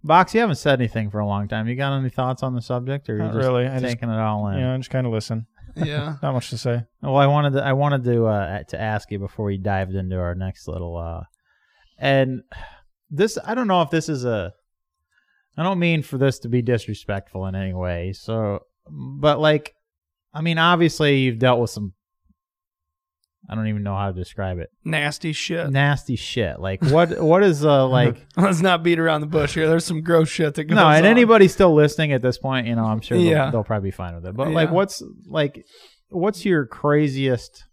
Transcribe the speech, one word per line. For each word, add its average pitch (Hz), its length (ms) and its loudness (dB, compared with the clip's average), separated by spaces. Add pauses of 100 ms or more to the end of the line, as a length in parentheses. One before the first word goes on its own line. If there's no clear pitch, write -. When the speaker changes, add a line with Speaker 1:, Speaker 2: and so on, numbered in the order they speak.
Speaker 1:
Box, 170 300 4
you 220 60 4
haven't 208 160 0
said 135 240 2
anything 110 300 -2
for 104 80 -6
a 104 80 -2
long 101 220 -4
time. 110 180 -4
You 123 80 -4
got 139 240 -2
any 131 120 -2
thoughts 131 340 -4
on 127 100 -4
the 120 80 -6
subject, 127 460 -6
or 110 60 -4
you 107 80 -4
Speaker 2:
Not 110 120 -4
Speaker 1:
just 113 40 -2
Speaker 2:
really. 127 280 0
I 131 140 -4
just, 127 120 -4
Speaker 1:
taking 117 160 -6
it 110 120 -2
all 107 280 -2
in? 98 100 -4
Speaker 2:
you - 20 -2
know, 127 140 -2
I - 20 -4
just 131 140 -8
kinda 127 200 -2
listen. 113 360 -4 (280)
Speaker 3:
Yeah. 151 440 -4
Speaker 2:
<laughs> - 40 -8
Not 143 120 -2
much - 160 -4
to 117 80 -8
say. 120 260 -4 (180)
Speaker 1:
Well, 135 140 -2
I 139 100 6
wanted 143 280 2
to, 139 100 0
I 139 80 0
wanted 139 320 0
to, 117 220 2
uh, 101 420 -2
to - 120 -8
ask 107 300 -6
you 104 80 -8
before 98 280 -8
we 98 120 -4
dived 95 380 -4
into 92 200 -4
our 87 200 -4
next 92 320 -8
little, 85 280 -8
uh, 82 280 -10 (760)
and 135 440 0 (680)
this, 196 340 -2
I 220 120 -6
don't 254 100 -2
know 185 160 2
if 147 80 -2
this 160 180 -2
is 135 160 -4
a, 104 280 -4 (1040)
I 160 80 -4
don't 185 160 0
mean 165 220 2
for - 160 -8
this 135 220 0
to 120 80 -10
be 123 140 0
disrespectful 104 840 -6
in 95 100 -6
any 95 180 -6
way. 90 380 -6
So, 101 480 -6 (280)
but, 143 520 -2
like, 151 340 0 (580)
I 151 80 -10
mean, 165 180 -2
obviously 165 640 4
you've 120 180 0
dealt 123 200 4
with 113 100 -2
some, 101 240 -10 (1600)
I 104 60 -8
don't 110 100 -4
even 107 160 -4
know 101 140 -4
how 101 100 -2
to 98 60 -4
describe 92 460 -8
it. 82 120 -10 (140)
Speaker 3:
Nasty 156 480 -4
shit. 165 360 -6
Speaker 1:
Nasty 139 460 0
shit. 104 460 -4
Like, 95 240 -6
what, 165 360 2
<laughs> - 0 -
what 170 220 4
is, 156 220 2
uh, 135 240 4
like 127 420 2
Speaker 3:
<laughs> - 60 -8
Let's 180 240 2
not 180 240 2
beat 170 160 4
around 160 200 2
the 151 60 -4
bush 151 280 0
here. 160 140 0
There's 165 160 2
some 160 160 -4
gross 160 280 4
shit 151 260 -2
that 156 100 -4
goes 160 120 2
Speaker 1:
No, 175 120 8
and 156 160 6
Speaker 3:
on. 202 60 8
Speaker 1:
anybody 226 380 8
still 180 260 4
listening 151 380 4
at 123 100 0
this 127 160 0
point, 131 300 -4
you 117 80 -2
know, 113 80 0
I'm 110 160 -2
sure - 180 0
they'll, 175 80 4
Speaker 3:
Yeah. 151 240 2
Speaker 1:
they'll 113 140 -2
probably 101 240 -4
be 92 80 -8
fine 87 180 -10
with 85 120 -14
it. 95 100 -10
But, 143 160 -2
like, 160 160 2
Speaker 3:
Yeah. 165 60 -2
Speaker 1:
what's, 196 280 -2 (240)
like, 147 400 -4 (420)
what's 196 360 -4
your 165 220 2
craziest 135 1080 0